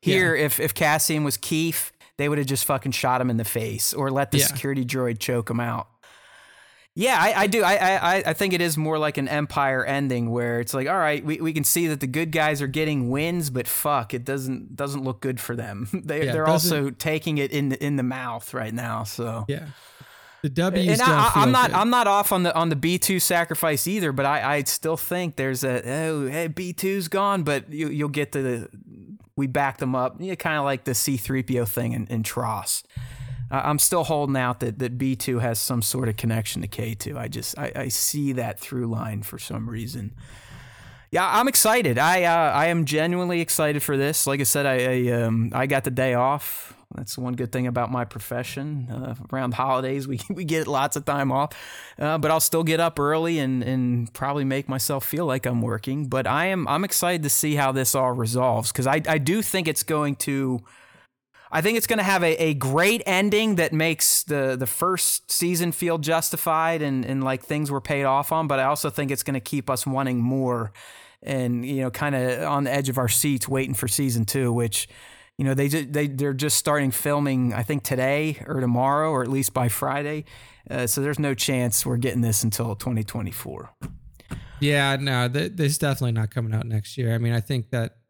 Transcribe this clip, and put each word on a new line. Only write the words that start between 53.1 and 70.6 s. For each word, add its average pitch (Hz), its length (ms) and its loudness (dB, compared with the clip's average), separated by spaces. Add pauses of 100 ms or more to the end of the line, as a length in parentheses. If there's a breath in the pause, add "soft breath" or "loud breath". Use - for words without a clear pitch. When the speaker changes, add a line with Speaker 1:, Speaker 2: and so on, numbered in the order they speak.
Speaker 2:
and, 131 240 0
and 123 500 0
probably 143 300 -2
make 135 260 -2
myself 135 340 -2
feel 165 220 -2
like 135 220 0
I'm 123 140 2
working. 117 460 -2
But 127 200 -2
I 156 200 2
am, 185 200 0
I'm 156 160 0
excited 180 400 0
to 147 80 0
see 151 240 2
how 139 160 4
this 131 240 2
all 127 160 4
resolves, 120 600 2
'cause 127 140 0
I, 139 220 2
I 156 100 2
do 170 240 2
think 185 260 -2
it's 151 140 -2
going 147 360 0
to, 135 440 -2 (920 loud breath)
I 156 100 0
think 214 180 2
it's - 80 -2
gonna 220 160 2
have 190 180 2
a, 165 220 4
a 160 100 2
great 156 540 2
ending 208 480 4
that 165 180 2
makes 156 480 2
the, 135 360 0
the 127 100 -2
first - 640 0
season 175 400 0
feel 170 260 0
justified 160 840 0
and, 135 220 0
and 135 180 -2
like 131 200 -2
things 147 280 -2
were 135 100 0
paid 139 220 -2
off 139 280 2
on. 160 160 0
But 135 120 2
I 131 60 4
also 147 260 0
think 143 180 -2
it's 135 140 -2
gonna 135 160 -2
keep - 280 -4
us 131 200 -2
wanting 131 320 0
more 123 520 0 (520 loud breath)